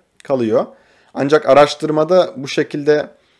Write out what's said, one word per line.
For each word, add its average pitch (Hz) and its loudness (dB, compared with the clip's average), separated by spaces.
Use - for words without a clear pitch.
kalıyor. 127 -2
Ancak 147 -2
araştırmada 151 2
bu 135 -12
şekilde, 151 -2